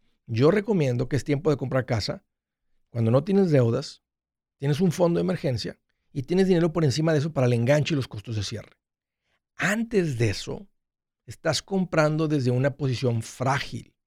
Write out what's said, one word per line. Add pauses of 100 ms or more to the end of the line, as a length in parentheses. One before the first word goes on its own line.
(260)
Yo
recomiendo
que
es
tiempo
de
comprar
casa (680)
cuando
no
tienes
deudas, (520)
tienes
un
fondo
de
emergencia (320)
y
tienes
dinero
por
encima
de
eso
para
el
enganche
y
los
costos
de
cierre. (840)
Antes
de
eso, (580)
estás
comprando
desde
una
posición
frágil. (100)